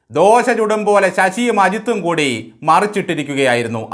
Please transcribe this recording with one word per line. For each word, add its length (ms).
ദോശ 360
ചുടും 300
പോലെ 200
ശശിയും 460
അജിത്തും 420
കൂടി 240
മറിച്ചിട്ടിരിക്കുകയായിരുന്നു 1120